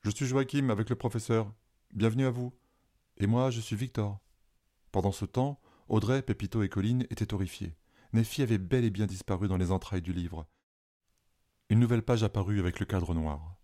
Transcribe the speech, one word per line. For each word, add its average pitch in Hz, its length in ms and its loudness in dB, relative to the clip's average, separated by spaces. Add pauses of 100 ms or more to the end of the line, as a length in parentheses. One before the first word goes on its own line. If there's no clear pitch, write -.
« - 0 -
Je 104 80 0
suis 135 160 -2
Joachim, 135 440 2
avec 110 180 0
le 123 80 0
professeur. 113 560 -2 (400)
Bienvenue 113 340 2
à 127 40 2
vous. 123 220 -6 (640)
Et 101 100 0
moi, 123 240 4
je 117 100 -4
suis 110 160 -4
Victor. » 104 420 -4 (760)
Pendant 95 200 2
ce - 120 -4
temps, 135 360 -2 (280)
Audrey, 110 340 2
Pépito 107 400 -2
et 95 60 2
Colline 117 420 0
étaient 107 240 -4
horrifiés. 92 420 -6 (360)
Néphi 113 300 2
avait 113 160 2
bel 104 260 0
et 113 60 4
bien 101 160 -2
disparu 92 400 -4
dans 95 100 0
les 87 160 2
entrailles 92 300 -2
du 90 100 -6
livre. 82 340 -6 (1200)
Une 107 100 6
nouvelle 117 240 4
page 113 220 2
apparut 101 340 0
avec 87 220 0
le 98 60 -2
cadre 87 280 -2
noir. 78 500 -4